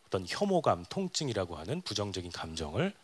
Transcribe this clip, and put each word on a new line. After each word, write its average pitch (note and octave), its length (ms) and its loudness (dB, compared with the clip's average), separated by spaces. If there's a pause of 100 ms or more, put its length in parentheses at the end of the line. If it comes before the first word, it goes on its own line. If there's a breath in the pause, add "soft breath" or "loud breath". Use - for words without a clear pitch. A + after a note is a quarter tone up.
어떤 F#2 200 0
혐오감, D3 600 4
통증이라고 A#2+ 680 0
하는 G#2 280 -4
부정적인 F#2 480 -2
감정을 E2 720 -2